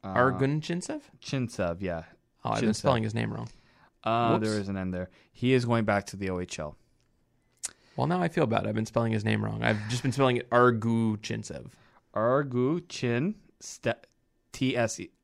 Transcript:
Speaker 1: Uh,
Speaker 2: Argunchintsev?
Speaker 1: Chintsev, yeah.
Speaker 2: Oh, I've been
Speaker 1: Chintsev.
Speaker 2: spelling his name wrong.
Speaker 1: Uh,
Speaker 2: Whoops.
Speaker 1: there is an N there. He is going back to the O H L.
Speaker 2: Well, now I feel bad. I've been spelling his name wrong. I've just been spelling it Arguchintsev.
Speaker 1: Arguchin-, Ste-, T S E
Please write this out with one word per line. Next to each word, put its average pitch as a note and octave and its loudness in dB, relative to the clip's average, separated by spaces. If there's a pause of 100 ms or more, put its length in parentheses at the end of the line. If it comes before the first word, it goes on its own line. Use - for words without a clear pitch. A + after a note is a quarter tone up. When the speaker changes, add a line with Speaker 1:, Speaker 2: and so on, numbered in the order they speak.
Speaker 1:
Uh, G2 -10
Speaker 2:
Argunchintsev? D3+ 0 (180)
Speaker 1:
Chintsev, G#2 -4
yeah. E2 -4 (400)
Speaker 2:
Oh, A2+ -4
I've A2 0
been A2+ 4
Speaker 1:
Chintsev. A2 0
Speaker 2:
spelling A#2+ 0
his G#2+ -4
name A2 -4
wrong. A2+ -10 (540)
Speaker 1:
Uh, A#2 2
Speaker 2:
Whoops. A2 0
Speaker 1:
there G#2+ 0
is G2 -4
an G2 -4
N F#2 -4
there. F2+ -6 (220)
He B2 2
is B2 4
going A#2 2
back G2+ 0
to - -14
the G2 -4
O F2+ -2
H - -8
L. D2+ -8 (1200)
Speaker 2:
Well, A#2+ 0
now F3+ 0
I E3+ 0
feel D3+ 2
bad. A2 0
I've A2 -2
been A2 0
spelling A#2 0
his G#2+ 0
name G#2+ 2
wrong. G#2+ -4
I've G#2+ 2
just A#2+ -4
been C3 0
spelling B2+ 4
it - -6
Arguchintsev. A2+ 2 (440)
Speaker 1:
Arguchin-, B2+ 0 (240)
Ste-, - -6 (460)
T C3 -2
S A#2 -2
E - -12 (120)